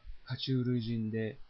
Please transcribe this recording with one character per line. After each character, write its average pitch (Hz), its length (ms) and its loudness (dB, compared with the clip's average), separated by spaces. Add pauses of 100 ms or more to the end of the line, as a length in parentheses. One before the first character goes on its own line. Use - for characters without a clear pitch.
(280)
爬 127 60 -2
虫 - 180 0 (120)
類 123 180 4
人 113 280 0
で、 110 280 0 (120)